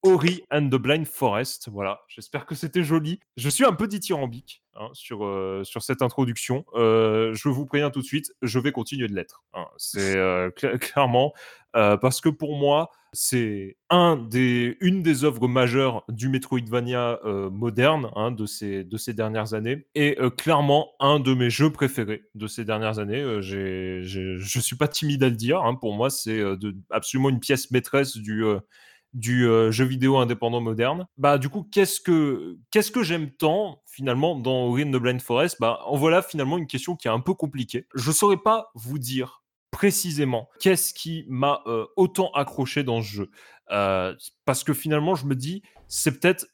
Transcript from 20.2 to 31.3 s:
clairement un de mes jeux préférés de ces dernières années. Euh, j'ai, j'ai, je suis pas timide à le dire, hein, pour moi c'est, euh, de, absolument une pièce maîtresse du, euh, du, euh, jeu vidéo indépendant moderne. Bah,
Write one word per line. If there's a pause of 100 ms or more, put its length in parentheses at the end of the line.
clairement
un
de
mes
jeux
préférés (100)
de
ces
dernières
années.
Euh,
j'ai,
j'ai,
je
suis
pas
timide
à
le
dire,
hein,
pour
moi
c'est,
euh,
de, (140)
absolument
une
pièce
maîtresse
du,
euh, (560)
du,
euh,
jeu
vidéo
indépendant
moderne. (120)
Bah,